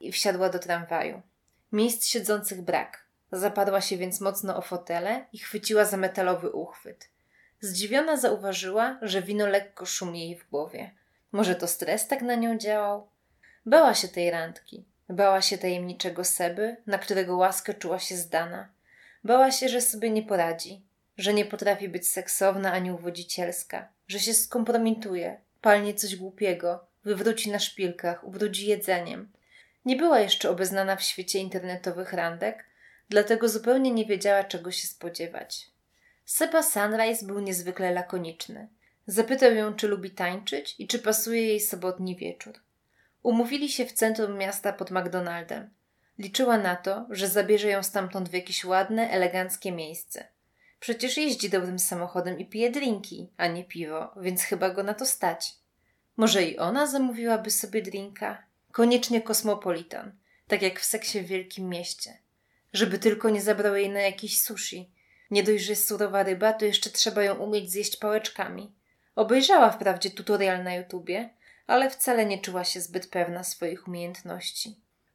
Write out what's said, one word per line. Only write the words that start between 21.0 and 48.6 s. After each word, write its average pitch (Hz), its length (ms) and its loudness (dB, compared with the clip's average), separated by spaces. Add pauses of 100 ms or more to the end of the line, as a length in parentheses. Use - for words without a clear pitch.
że 202 160 0
nie 208 120 4
potrafi 202 440 0
być 180 220 -4
seksowna 190 600 0
ani 185 200 0
uwodzicielska, 175 960 -6 (180)
że 196 120 -6
się 220 140 0
skompromituje, 220 1040 0 (240)
palnie 208 320 6
coś 202 220 -4
głupiego, 180 680 -2 (180)
wywróci 208 480 0
na 202 80 -2
szpilkach, 175 640 -4
ubrudzi 196 440 -4
jedzeniem. 185 640 -2 (540)
Nie 254 100 2
była 294 240 6
jeszcze 185 300 2
obeznana 190 460 0
w 190 80 -6
świecie 185 360 -2
internetowych 185 760 -6
randek, 170 520 -4 (440)
dlatego 220 400 4
zupełnie 247 420 2
nie 226 140 2
wiedziała, 202 380 2
czego 180 280 -8
się - 160 -6
spodziewać. - 800 -10 (580)
Seba 330 380 2
Sunrise 220 640 0
był 196 140 -4
niezwykle 180 520 -2
lakoniczny. 180 760 -6 (400)
Zapytał 226 480 6
ją, 214 180 0
czy 208 140 -2
lubi 196 240 -2
tańczyć 190 680 -6
i 190 80 -10
czy 233 120 -2
pasuje 226 480 0
jej 214 120 4
sobotni 185 560 -4
wieczór. 180 380 -10 (680)
Umówili 240 460 2
się 254 160 -2
w - 80 -12
centrum 220 440 0
miasta 196 360 -2
pod 185 180 -8
McDonaldem. 175 800 -4 (480)
Liczyła 226 400 2
na 185 180 2
to, 196 340 -4
że 196 180 -2
zabierze 208 400 4
ją 196 160 0
stamtąd 190 460 -4
w 165 40 -14
jakieś 185 320 -4